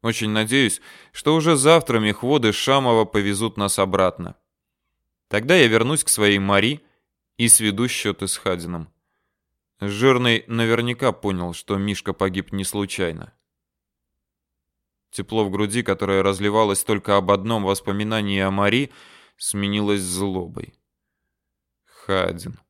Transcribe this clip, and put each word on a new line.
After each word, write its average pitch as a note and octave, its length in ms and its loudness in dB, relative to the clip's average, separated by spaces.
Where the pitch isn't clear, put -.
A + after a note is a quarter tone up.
Очень A2+ 280 -4
надеюсь, A2 500 0
что D3+ 220 0
уже D#3+ 220 2
завтра C#3 420 4
мехводы A2 540 2
Шамова B2 520 2
повезут G2+ 540 -2
нас G2+ 200 -2
обратно. F#2 580 -2
Тогда A#2 260 0
я C#3+ 140 6
вернусь A#2 340 2
к - 60 -2
своей G#2 300 4
Мари G2+ 440 0
и A#2 100 2
сведу A2 420 2
счеты G2+ 380 -4
с - 120 -6
Хадином. E2+ 520 -6
Жирный A#2 680 0
наверняка A#2 680 -2
понял, F2+ 400 -4
что - 240 -6
Мишка G2 380 -4
погиб F#2+ 380 -4
не G2 120 -6
случайно. F#2 680 -6
Тепло A2 340 -2
в G2 60 -2
груди, G#2 320 -2
которое F#2+ 400 0
разливалось G2+ 640 0
только G2+ 340 0
об F#2+ 120 0
одном G2+ 340 0
воспоминании G2+ 760 -2
о F#2+ 100 0
Мари, G2+ 400 0
сменилось G2+ 640 -2
злобой. F#2 800 -8
Хадин. F2+ 480 -2